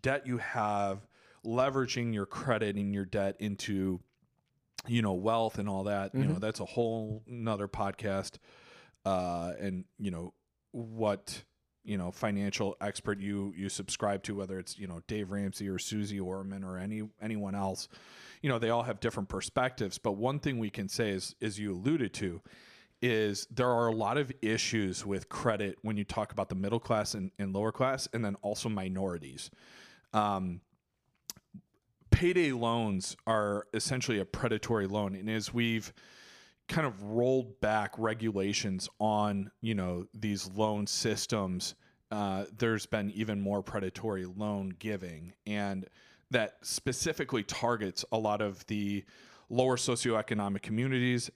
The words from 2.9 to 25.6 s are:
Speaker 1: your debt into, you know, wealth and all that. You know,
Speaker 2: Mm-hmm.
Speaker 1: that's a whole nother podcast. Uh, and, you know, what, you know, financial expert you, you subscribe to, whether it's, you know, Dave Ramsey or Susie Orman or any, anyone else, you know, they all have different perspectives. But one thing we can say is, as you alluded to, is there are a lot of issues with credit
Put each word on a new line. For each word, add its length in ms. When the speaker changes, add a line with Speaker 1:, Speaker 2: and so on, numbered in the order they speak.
Speaker 1:
your 100
debt 340
into, 640
you 140
know, 120
wealth 440
and 100
all 160
that. 300
You 100
know, 80
Speaker 2:
Mm-hmm. 80
Speaker 1:
that's 200
a 40
whole 600
nother 420
podcast. 680
Uh, 560
and, 240
you 120
know, 220
what, 720
you 120
know, 140
financial 680
expert 400
you, 360
you 120
subscribe 560
to, 100
whether 240
it's, 180
you 120
know, 180
Dave 240
Ramsey 380
or 100
Susie 400
Orman 460
or 140
any, 240
anyone 340
else, 320
you 60
know, 100
they 120
all 120
have 160
different 300
perspectives. 680
But 140
one 280
thing 180
we 120
can 180
say 220
is, 300
as 200
you 120
alluded 420
to, 260
is 480
there 180
are 180
a 80
lot 220
of 160
issues 640
with 220
credit 540